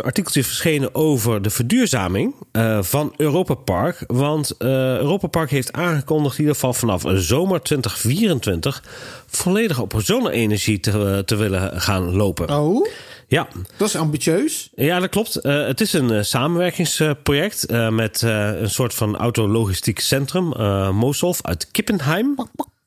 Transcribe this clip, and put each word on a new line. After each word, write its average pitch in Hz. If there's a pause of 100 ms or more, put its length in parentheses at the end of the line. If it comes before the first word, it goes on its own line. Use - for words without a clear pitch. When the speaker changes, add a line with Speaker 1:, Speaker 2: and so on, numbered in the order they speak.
Speaker 1:
artikeltje 143
verschenen 147
over 120
de 104
verduurzaming, 127 (180)
eh, 110
van 143
Europa 156
Park. 110
Want, 143
eh, 117 (300)
Europa 156
Park 160
heeft 131
aangekondigd 151
in -
ieder 147
geval 127
vanaf 98
zomer 120
twintig 131
vierentwintig 135 (440)
volledig 185
op 101
zonne-energie 110
te, 107
eh, 101
te 98
willen 95
gaan 92
lopen. 95 (100)
Speaker 2:
Oh? 202 (420)
Speaker 1:
Ja. 156 (300)
Speaker 2:
Dat 208
is -
ambitieus. 160
Speaker 1:
Ja, 165
dat 185
klopt. 220
Eh, 143
het 127
is 208
een, 127
eh, 104
samenwerkingsproject, 156
eh, 113
met, 110
eh, 107 (140)
een 104
soort 123
van 104
autologistiek 110
centrum, 147
eh, 98
Mosolf 143
uit -
Kippenheim. 202 (520)